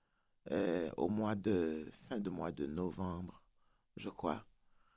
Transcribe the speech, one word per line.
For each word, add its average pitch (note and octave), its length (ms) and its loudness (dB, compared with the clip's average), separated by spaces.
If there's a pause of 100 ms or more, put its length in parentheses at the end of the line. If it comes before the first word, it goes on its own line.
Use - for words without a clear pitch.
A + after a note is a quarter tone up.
(520)
euh, F2 460 2
au E2 120 4
mois G#2+ 260 2
de, E2+ 560 2 (180)
fin A#2+ 100 -2
de G2 100 -2
mois E2+ 220 -2
de C#2+ 160 -2
novembre, F2+ 760 -4 (540)
je - 120 -8
crois. - 360 -2 (520)